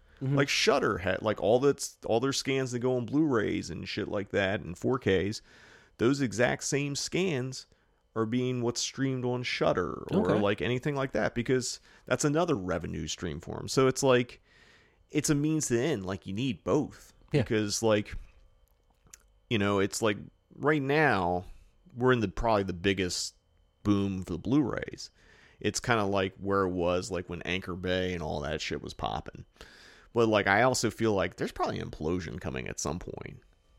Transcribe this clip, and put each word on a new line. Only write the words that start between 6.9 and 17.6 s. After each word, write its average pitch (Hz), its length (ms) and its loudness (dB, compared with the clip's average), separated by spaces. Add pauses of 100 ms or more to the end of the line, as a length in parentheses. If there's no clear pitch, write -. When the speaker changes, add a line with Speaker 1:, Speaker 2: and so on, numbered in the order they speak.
Speaker 2:
scans 135 680 -4 (500)
are 113 100 2
being 123 360 0
what's 120 180 -2
streamed 131 460 -2
on 123 160 -2
Shudder - 680 -2
or 190 200 2
Speaker 1:
Okay. - 100 4
Speaker 2:
like, 101 220 2
anything 127 340 0
like 135 160 -2
that, - 220 0
because 123 460 0 (260)
that's - 180 0
another 156 300 2
revenue 87 520 -2
stream 80 340 -6
for 76 180 -10
'em. 80 100 -8
So 135 200 4
it's - 140 0
like, 127 380 4 (680)
it's 147 200 0
a 151 40 4
means 151 320 0
to 123 80 0
the 117 80 4
end. 123 240 -2
Like, 95 200 -6
you 98 60 -8
need 117 320 -4
both. - 480 0 (200)
Speaker 1:
Yeah. 135 100 4
Speaker 2:
Because, 104 400 0